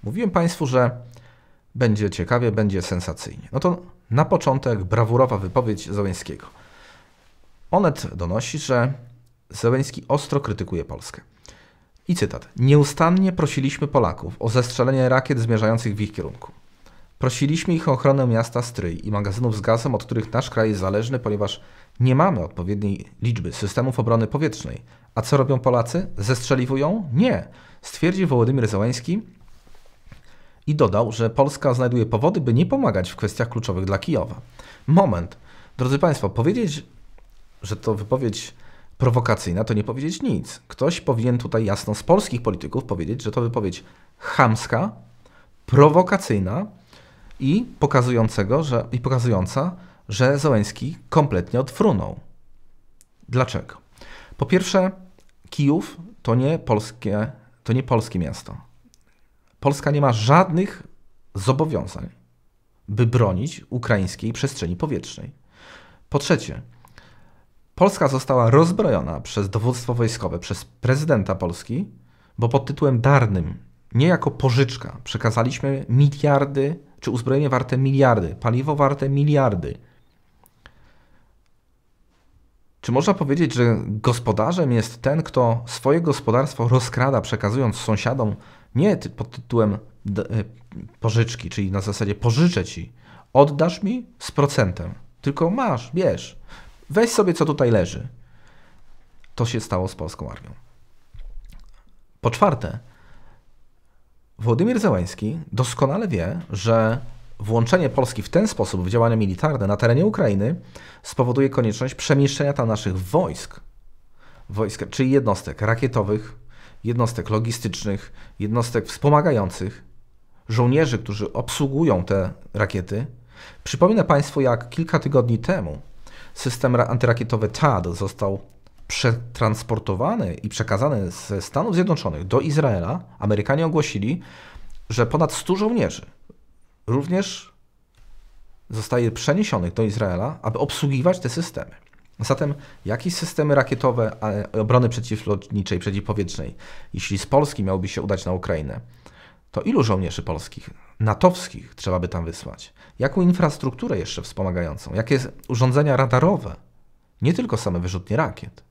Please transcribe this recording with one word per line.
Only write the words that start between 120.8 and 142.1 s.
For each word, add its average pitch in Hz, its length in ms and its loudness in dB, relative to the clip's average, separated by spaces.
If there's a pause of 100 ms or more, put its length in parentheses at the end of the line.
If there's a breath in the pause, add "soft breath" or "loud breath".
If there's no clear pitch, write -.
którzy 104 340 -6
obsługują 135 720 0
te 92 300 0 (200)
rakiety. 104 520 -2 (580 loud breath)
Przypominę 185 400 4
Państwu, 143 380 2
jak 120 280 0
kilka 165 300 -2
tygodni 120 400 2
temu 92 420 -4 (520 loud breath)
system 123 420 0
ra-, 120 120 4
antyrakietowy 117 600 0
tad 107 380 2
został 98 540 -4 (460)
przetransportowany 113 1500 0
i 104 160 -8
przekazany 101 640 0
ze 98 300 -8
Stanów 185 320 -2
Zjednoczonych 104 540 0
do 120 120 4
Izraela. 139 640 0 (160)
Amerykanie 104 460 0
ogłosili, 147 560 -2 (680 loud breath)
że 117 160 2
ponad 160 280 0
stu - 220 -2
żołnierzy 214 500 0 (800)
również 170 640 -2 (1160)
zostaje 113 420 0
przeniesionych 120 600 0
do 113 100 0
Izraela, 107 580 -2
aby 113 180 -4
obsługiwać 143 600 0
te 131 100 -4
systemy. - 420 -6 (480)